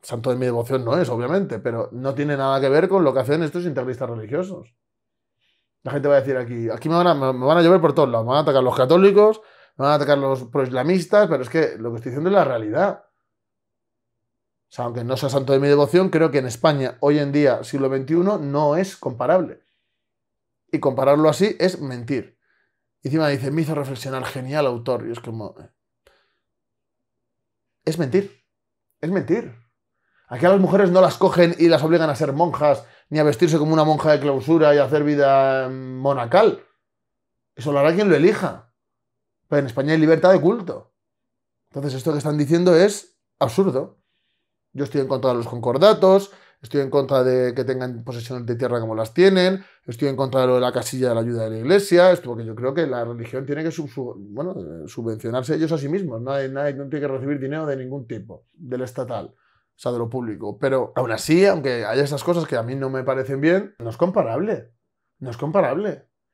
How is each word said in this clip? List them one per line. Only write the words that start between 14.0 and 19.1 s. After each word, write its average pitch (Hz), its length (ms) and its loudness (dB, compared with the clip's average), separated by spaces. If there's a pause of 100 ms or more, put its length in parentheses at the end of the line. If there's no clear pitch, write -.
sea, 123 120 -8
aunque 120 180 -8
no 127 140 -4
sea 139 120 -4
santo 135 240 0
de 135 60 6
mi 139 80 2
devoción, 147 440 4
creo 160 200 2
que 139 80 0
en 127 80 -2
España, 135 540 0
hoy 147 180 4
en 143 140 -2
día, 139 320 2
siglo 135 240 -2
veintiuno, 156 500 0
no 147 380 0
es 190 200 -4
comparable. 139 680 -2 (1040)